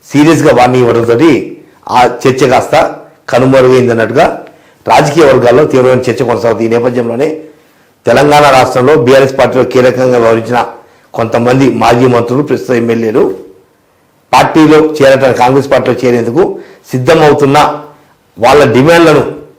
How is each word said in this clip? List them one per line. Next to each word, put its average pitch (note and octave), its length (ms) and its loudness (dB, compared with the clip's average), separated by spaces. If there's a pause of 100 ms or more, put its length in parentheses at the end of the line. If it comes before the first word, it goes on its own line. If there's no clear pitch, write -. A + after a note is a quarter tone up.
(120)
సీరియస్గా D3 420 2
వార్నింగ్ B2 300 2
ఇవ్వడంతో A#2 340 0 (760)
ఆ B2 40 2 (220)
చర్చ C3 280 0
కాస్త B2+ 440 0 (340)
కనుమరుగైందన్నట్టుగా B2+ 1000 0 (600)
రాజకీయ D3 360 2
వర్గాల్లో B2+ 400 2
తీవ్రమైన B2+ 460 0
చర్చ A2+ 140 -4
కొనసాగుతుంది. A2+ 400 -2
ఈ A2+ 40 -2
నేపథ్యంలోనే A#2+ 600 -4 (800)
తెలంగాణ D3 380 2 (120)
రాష్ట్రంలో B2+ 400 0
బీఆర్ఎస్ C3+ 420 2
పార్టీలో B2 260 0
కీలకంగా B2+ 540 0
వ్యవహరించిన A2+ 400 -2 (560)
కొంతమంది B2 560 0
మాజీ A#2 360 0
మంత్రులు, B2 360 -2
ప్రస్తుత B2+ 340 -4
ఎమ్మెల్యేలు A#2 460 -2 (1080)
పార్టీలో D3+ 460 2 (200)
చేరటానికి, C3+ 400 2
కాంగ్రెస్ C3 340 0
పార్టీలో B2 240 -2 (100)
చేరేందుకు A#2+ 520 -2 (320)
సిద్ధమవుతున్న C#3+ 680 0 (800)
వాళ్ళ C3 340 2
డిమాండ్లను D3+ 520 2 (340)